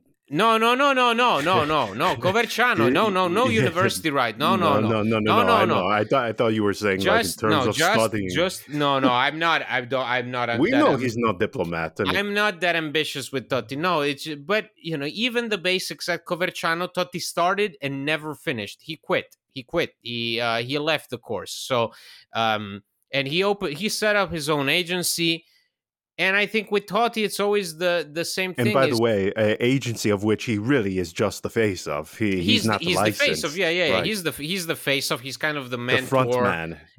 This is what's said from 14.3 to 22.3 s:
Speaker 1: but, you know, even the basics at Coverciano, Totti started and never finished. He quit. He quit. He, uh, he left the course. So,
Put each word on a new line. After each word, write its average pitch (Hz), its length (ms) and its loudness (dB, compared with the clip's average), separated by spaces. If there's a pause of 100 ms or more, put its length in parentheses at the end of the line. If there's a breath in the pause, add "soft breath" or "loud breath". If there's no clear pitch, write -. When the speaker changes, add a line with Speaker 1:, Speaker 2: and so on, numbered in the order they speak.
Speaker 1:
but, 185 400 -4
you 160 200 -8
know, 139 160 -4
even 233 380 -2
the 208 80 -2
basics 180 500 -4
at 170 160 -4
Coverciano, 170 640 -2
Totti 175 320 -4
started 185 640 0
and 139 240 -4
never 151 280 -2
finished. 117 460 -6
He 160 160 -12
quit. - 400 -4 (160)
He 135 100 -12
quit. - 380 -4
He, 117 400 -4
uh, 117 220 0
he 135 160 -4
left 151 320 -4
the 120 80 -6
course. - 340 -8
So, 117 400 -2 (400 loud breath)